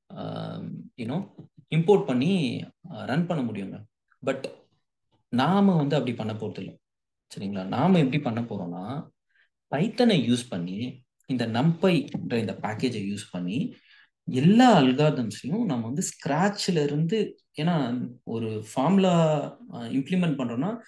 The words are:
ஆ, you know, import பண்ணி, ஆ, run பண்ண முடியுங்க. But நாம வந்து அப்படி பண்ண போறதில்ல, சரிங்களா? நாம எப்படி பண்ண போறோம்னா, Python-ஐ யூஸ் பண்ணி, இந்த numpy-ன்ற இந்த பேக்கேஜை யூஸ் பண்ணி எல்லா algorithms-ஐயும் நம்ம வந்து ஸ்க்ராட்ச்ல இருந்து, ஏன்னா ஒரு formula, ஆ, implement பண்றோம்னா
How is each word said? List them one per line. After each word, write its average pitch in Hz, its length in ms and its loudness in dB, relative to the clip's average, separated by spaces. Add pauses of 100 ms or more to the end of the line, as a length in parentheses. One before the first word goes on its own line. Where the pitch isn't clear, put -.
(160)
ஆ, 55 400 -10 (420)
you 120 80 -10
know, 147 260 -6 (440)
import 175 300 4
பண்ணி, 135 580 0 (280)
ஆ, 104 140 -10
run 147 200 0
பண்ண 147 260 -4
முடியுங்க. 98 320 -10 (420)
But - 340 -6 (680)
நாம 180 460 4
வந்து 147 200 2
அப்படி 123 200 0
பண்ண 110 180 -6
போறதில்ல, 95 440 -10 (580)
சரிங்களா? 98 300 -6
நாம 143 320 4
எப்படி 143 220 2
பண்ண 117 220 -2
போறோம்னா, 98 640 -8 (680)
Python-ஐ 180 560 2
யூஸ் 120 180 2
பண்ணி, 95 540 -6 (220)
இந்த 120 220 -2
numpy-ன்ற 165 840 0
இந்த 104 280 -2
பேக்கேஜை 107 500 -4
யூஸ் 101 200 -10
பண்ணி 90 440 -4 (480)
எல்லா 190 560 6
algorithms-ஐயும் 131 840 2
நம்ம 120 200 -2
வந்து 147 180 -4
ஸ்க்ராட்ச்ல 170 800 -2
இருந்து, 165 560 -2 (220)
ஏன்னா 131 460 0 (160)
ஒரு 113 420 -6 (100)
formula, 185 340 4 (640)
ஆ, 120 120 -10
implement 143 540 0
பண்றோம்னா 131 400 -2 (100)